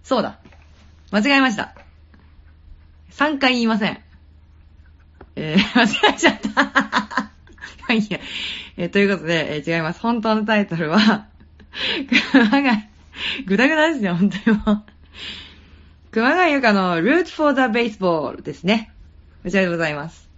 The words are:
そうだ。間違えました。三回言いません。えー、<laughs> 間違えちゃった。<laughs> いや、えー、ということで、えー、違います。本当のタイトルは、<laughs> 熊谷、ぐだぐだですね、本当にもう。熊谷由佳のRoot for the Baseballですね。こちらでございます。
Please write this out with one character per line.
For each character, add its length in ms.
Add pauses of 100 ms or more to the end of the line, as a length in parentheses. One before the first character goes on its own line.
そ 180
う 20
だ。 160 (720)
間 80
違 180
え 40
ま 80
し 60
た。 180 (1400)
三 280
回 140
言 100
い 40
ま 100
せ 140
ん。 100 (1400)
え 200
ー、 20
<laughs> 180
間 80 (260)
違 40
え 20
ち 120
ゃ 20
っ 100
た。 1500
<laughs> 20
い 160
や、 120 (560)
え 80
ー、 40
と 120
い 60
う 40
こ 100
と 60
で、 300
え 20
ー、 180
違 40
い 20
ま 100
す。 80
本 200
当 160
の 80
タ 160
イ 80
ト 80
ル 140
は、 360 (480)
<laughs> 560
熊 180
谷、 200 (760)
ぐ 120
だ 120
ぐ 60
だ 140
で 80
す 40
ね、 120
本 180
当 220
に 40
も 180
う。 80 (1300)
熊 240
谷 160
由 80
佳 120
の 260
Root 360
for 180
the 100
Baseball 800
で 120
す 80
ね。 300 (500)
こ 80
ち 60
ら 60
で 60
ご 80
ざ 120
い 60
ま 140
す。 300